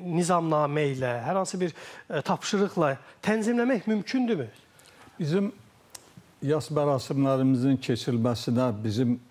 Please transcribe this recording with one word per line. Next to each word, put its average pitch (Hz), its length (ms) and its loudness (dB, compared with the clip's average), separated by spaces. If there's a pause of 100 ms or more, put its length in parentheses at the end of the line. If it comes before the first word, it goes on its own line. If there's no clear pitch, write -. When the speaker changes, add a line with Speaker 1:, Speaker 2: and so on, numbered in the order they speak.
(140)
Speaker 1:
nizamnamə 160 800 2
ilə, 123 220 -4 (100)
hər 190 160 -2
hansı 185 180 -6
bir, 175 140 -2 (400)
e, 175 80 -2
tapşırıqla 180 760 0 (260)
tənzimləmək 233 680 0
mümkündürmü? 214 580 -2 (720)
Speaker 2:
Bizim 190 320 0 (880)
yas 147 320 0
mərasimlərimizin 135 1040 2
keçirilməsinə 120 960 0 (120)
bizim 120 360 0 (100)